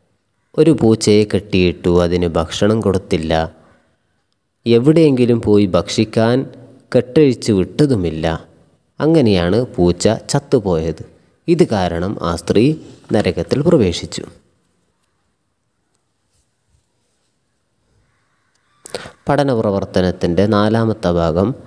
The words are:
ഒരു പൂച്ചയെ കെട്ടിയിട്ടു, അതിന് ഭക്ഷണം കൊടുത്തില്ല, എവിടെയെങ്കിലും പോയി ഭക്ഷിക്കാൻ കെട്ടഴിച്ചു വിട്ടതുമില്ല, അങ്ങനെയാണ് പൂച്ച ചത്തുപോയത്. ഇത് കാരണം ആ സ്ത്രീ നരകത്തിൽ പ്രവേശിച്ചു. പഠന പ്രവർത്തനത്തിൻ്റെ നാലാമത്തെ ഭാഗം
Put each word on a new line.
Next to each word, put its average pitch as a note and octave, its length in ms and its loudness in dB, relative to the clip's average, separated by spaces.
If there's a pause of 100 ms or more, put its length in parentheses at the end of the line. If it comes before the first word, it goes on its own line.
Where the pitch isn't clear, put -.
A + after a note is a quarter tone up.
(560)
ഒരു D#3 160 4
പൂച്ചയെ A2 520 2
കെട്ടിയിട്ടു, F2+ 760 -2
അതിന് F2 300 0
ഭക്ഷണം G#2 520 -2
കൊടുത്തില്ല, F2+ 520 -2 (1300)
എവിടെയെങ്കിലും B2 760 4
പോയി G#2 260 4
ഭക്ഷിക്കാൻ A2 680 0 (540)
കെട്ടഴിച്ചു B2+ 600 2
വിട്ടതുമില്ല, F#2 720 -2 (760)
അങ്ങനെയാണ് A2 680 2
പൂച്ച F2 420 0 (220)
ചത്തുപോയത്. G#2 760 -2 (440)
ഇത് E3+ 200 2
കാരണം F2+ 440 -4 (100)
ആ E2+ 140 -4
സ്ത്രീ G2 300 0 (460)
നരകത്തിൽ G2 500 -2
പ്രവേശിച്ചു. C#3 600 -2 (4000)
പഠന C#3+ 300 0
പ്രവർത്തനത്തിൻ്റെ F#2+ 920 -2
നാലാമത്തെ G#2+ 640 0
ഭാഗം E2+ 380 0 (180)